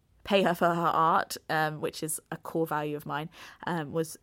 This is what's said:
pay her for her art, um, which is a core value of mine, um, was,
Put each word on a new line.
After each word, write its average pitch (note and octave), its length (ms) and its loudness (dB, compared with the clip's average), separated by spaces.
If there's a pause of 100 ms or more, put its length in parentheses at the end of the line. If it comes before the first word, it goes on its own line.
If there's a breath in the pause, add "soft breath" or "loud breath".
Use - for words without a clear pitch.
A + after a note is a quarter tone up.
(240)
pay G3 200 4
her F3 100 4
for F3+ 140 4
her E3+ 140 2
art, D#3+ 540 4 (140)
um, D#3 320 0
which - 220 -4
is D#3 160 -4 (120)
a D#3+ 60 -6
core E3 300 -2
value D3+ 280 -4
of D3 120 -10
mine, D3 200 -6 (380 loud breath)
um, E3 260 -2
was, D#3+ 320 -2